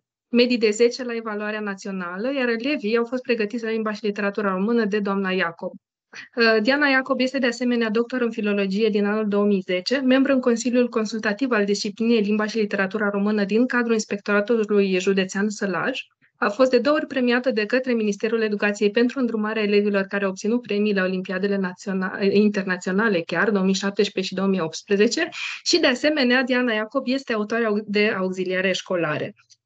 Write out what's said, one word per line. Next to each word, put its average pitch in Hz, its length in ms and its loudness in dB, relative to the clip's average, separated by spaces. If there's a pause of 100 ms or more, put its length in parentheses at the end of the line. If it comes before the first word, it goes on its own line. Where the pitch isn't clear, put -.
(300)
medii 240 280 4
de 214 120 2
zece 240 340 2
la 240 120 -6
evaluarea 214 440 -6
națională, 196 720 -6
iar 254 160 0
elevii 233 480 -2
au 233 80 0
fost 247 160 -6
pregătiți 226 420 -2
la 226 60 -4
limba 220 220 -2
și 208 140 -8
literatura 202 460 -2
română 220 340 2
de 208 140 0
doamna 196 320 -2
Iacob. 180 400 -4 (640)
Uh, 226 260 4
Diana 277 260 2
Iacob 262 320 2
este 254 180 0
de 247 100 0
asemenea 240 420 0
doctor 240 320 -2
în 233 100 0
filologie 208 580 0
din 202 160 2
anul 214 220 0
două 202 180 2
mii 202 200 2
zece, 185 320 -2
membru 262 340 4
în 262 80 4
Consiliul 240 500 2
Consultativ 220 600 -2
al 208 140 2
Disciplinei 214 560 0
Limba 208 240 0
și 214 120 -6
Literatura 202 520 0
Română 202 340 0
din 208 220 2
cadrul 240 280 0
Inspectoratului 208 1080 2
Județean 196 500 0
Sălaj. 196 520 -4 (360)
A 247 120 -2
fost 254 200 4
de 254 100 4
două 285 160 2
ori 302 120 -2
premiată 247 440 0
de 214 140 0
către 254 280 -2
Ministerul 220 480 0
Educației 208 500 0
pentru 240 280 2
îndrumarea 220 440 -2
elevilor 202 400 2
care 196 200 -4
au 196 60 0
obținut 208 320 -2
premii 208 320 0
la 190 100 2
Olimpiadele 190 540 -2
naționa-, 190 600 -4 (100)
internaționale 196 920 2
chiar, 180 300 0
două 196 140 2
mii 190 80 4
șaptesprezece 196 540 -2
și - 60 -8
două 190 140 -2
mii 190 120 2
optsprezece. 208 680 0 (340)
Și, - 160 2
de 311 80 4
asemenea, 262 560 2
Diana 247 300 0
Iacob 214 320 -2
este 262 280 -2
autoare 226 320 -2
au-, 214 220 0
de 208 200 2 (100)
auxiliare 185 540 -2
școlare. 151 600 -2 (320)